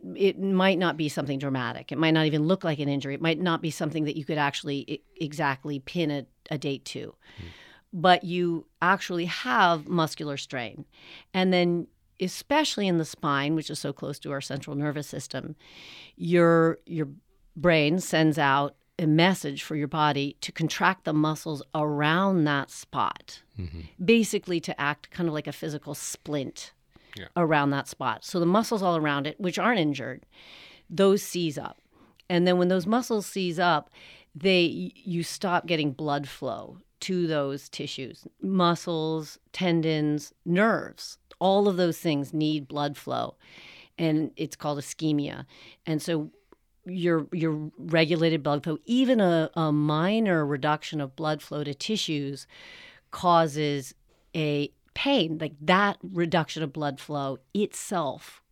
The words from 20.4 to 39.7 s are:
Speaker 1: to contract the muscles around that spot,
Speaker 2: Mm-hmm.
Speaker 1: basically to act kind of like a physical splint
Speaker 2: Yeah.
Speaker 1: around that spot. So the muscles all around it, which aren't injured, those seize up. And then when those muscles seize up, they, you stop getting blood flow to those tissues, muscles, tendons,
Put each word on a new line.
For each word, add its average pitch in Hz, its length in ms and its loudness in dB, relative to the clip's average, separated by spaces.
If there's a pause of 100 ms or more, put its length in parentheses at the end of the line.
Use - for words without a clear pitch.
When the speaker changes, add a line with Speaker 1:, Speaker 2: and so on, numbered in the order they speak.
Speaker 1:
to - 100 -10
contract 175 520 0
the 160 100 -2
muscles 151 480 0 (140)
around 156 680 2
that 143 240 0
spot, - 720 -6 (180)
Speaker 2:
Mm-hmm. 85 220 -10 (220)
Speaker 1:
basically 196 580 2
to - 180 -8
act 147 320 -4
kind 175 160 -2
of 160 60 -2
like 151 140 -6
a 147 40 -8
physical 147 440 -8
splint - 760 -8 (460)
Speaker 2:
Yeah. 95 80 -12 (100)
Speaker 1:
around 151 360 4
that 139 160 -2
spot. 117 360 -6
So - 160 -4
the 170 60 2
muscles 202 380 2
all 175 120 2
around 147 300 0
it, 151 140 -8
which 180 180 -4
aren't 220 220 2
injured, 131 460 -2 (640)
those 196 340 4
seize 165 340 -4
up. - 240 -12 (480)
And 180 180 4
then 180 100 6
when 180 100 4
those 180 180 2
muscles 220 400 0
seize 180 340 -4
up, 175 300 2 (460)
they, 175 600 2
you 170 280 -4
stop 175 420 -2
getting 156 260 0
blood 143 360 -4
flow - 500 -8 (240)
to 180 240 -2
those 143 420 -2
tissues, - 600 -12 (140)
muscles, 170 1000 0 (120)
tendons, 156 800 0 (140)